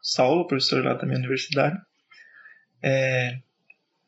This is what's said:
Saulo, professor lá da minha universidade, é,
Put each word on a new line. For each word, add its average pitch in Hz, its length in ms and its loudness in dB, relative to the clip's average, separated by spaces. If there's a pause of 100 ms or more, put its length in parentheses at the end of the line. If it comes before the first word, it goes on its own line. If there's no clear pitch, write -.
Saulo, 156 460 2
professor 131 360 0
lá 131 120 0
da - 100 -4
minha 131 140 -2
universidade, 135 580 0 (1040)
é, 131 560 0 (720)